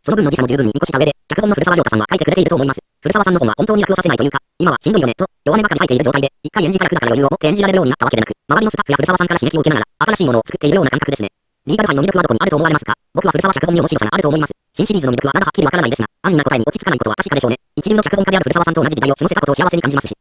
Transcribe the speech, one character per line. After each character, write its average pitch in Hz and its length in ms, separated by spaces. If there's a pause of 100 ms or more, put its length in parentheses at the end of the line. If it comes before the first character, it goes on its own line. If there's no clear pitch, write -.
そ - 80
の 214 60
分 208 80
の 143 60
時 - 60
差 127 60
も 123 60
十 135 80
分 135 100
に 107 60
見 139 60
越 165 80
し - 60
た 135 60
上 156 60
で、 143 80 (160)
脚 196 140
本 208 80
の 196 40
古 170 100
澤 175 120
亮 160 80
太 - 60
さ 110 60
ん 107 40
は 107 100
書 190 60
い - 20
て 160 60
く - 60
れ - 40
て 190 60
い 175 40
る - 60
と 170 60
思 131 80
い - 20
ま - 80
す。 - 60 (220)
古 - 100
澤 208 120
さ 185 60
ん 180 40
の 175 60
方 123 60
は 107 100
本 180 100
当 214 100
に 208 60
役 196 100
を 190 40
さ 185 60
せ - 60
な - 60
い - 20
と 117 80
い - 20
う 139 40
か、 139 80 (200)
今 180 140
は 117 100
し - 60
ん 208 40
ど 214 60
い 160 40
よ 135 40
ね、 117 80
と、 - 120 (180)
弱 165 120
音 214 60
ば 208 60
か - 60
り - 40
吐 - 60
い - 40
て 120 60
い 127 40
る - 60
状 131 80
態 139 100
で、 139 100 (100)
一 - 80
回 196 140
演 143 80
じ - 60
た - 60
役 - 100
だ - 60
か - 60
ら 147 40
余 139 100
裕 139 60
を - 40
持 - 40
っ - 40
て - 80
演 151 80
じ 202 80
ら 196 60
れ 190 40
る - 40
よ - 60
う - 20
に 127 60
な 120 40
っ - 40
た 120 80
わ 123 40
け 113 60
で 110 60
な 107 40
く、 101 60 (160)
周 143 120
り - 40
の 214 60
ス - 60
タ 113 60
ッ - 40
フ 143 60
や 139 40
古 135 100
澤 185 120
さ 175 60
ん - 40
か 175 60
ら 170 60
刺 170 100
激 160 80
を - 20
受 147 100
け - 40
な - 40
が 107 80
ら、 - 200
新 214 100
し 190 80
い - 20
も 127 60
の 117 80
を - 40
作 - 120
っ - 20
て - 80
い 147 40
る - 60
よ 190 60
う - 20
な 135 60
感 - 80
覚 - 140
で 135 40
す 107 60
ね。 101 60 (380)
リ 156 80
ー - 40
ガ 220 40
ル 214 40
ハ - 60
イ 139 40
の 139 60
魅 - 40
力 185 120
は 175 60
ど 143 40
こ 117 60
に 107 60
あ - 40
る - 60
と 147 60
思 147 60
わ 165 60
れ 156 60
ま 147 40
す 117 60
か？ - 100 (200)
僕 - 100
は 180 80
古 - 80
澤 190 140
脚 165 120
本 170 80
に 165 60
面 156 80
白 - 100
さ - 60
が - 80
あ 220 40
る 202 60
と 147 60
思 147 80
い 156 40
ま 151 60
す。 - 60 (220)
新 185 100
シ 226 80
リ 202 60
ー - 20
ズ 135 60
の 123 60
魅 120 40
力 135 120
は 135 60
ま - 60
だ 190 60
は - 20
っ - 40
き 196 100
り - 20
わ - 60
か 175 80
ら 170 40
な - 60
い - 20
で - 60
す 113 60
が、 107 60 (140)
安 185 100
易 160 40
な 143 80
答 143 120
え - 20
に 110 80
落 135 120
ち - 40
着 - 20
か 185 60
な - 60
い - 20
こ - 60
と 107 60
は 104 60
確 - 140
か 147 60
で 139 40
し - 40
ょ 120 40
う - 40
ね。 127 40 (200)
一 151 120
流 214 80
の 208 60
脚 202 140
本 196 80
家 190 80
で 196 40
あ 180 40
る - 40
古 - 80
澤 170 120
さ 165 60
ん 160 40
と 160 80
同 151 60
じ 151 80
時 135 40
代 135 100
を 139 40
過 143 100
ご 196 40
せ 175 60
た 139 60
こ 143 60
と 143 60
を - 20
幸 180 160
せ 170 60
に 170 60
感 127 80
じ 147 60
ま - 60
す - 60
し、 - 120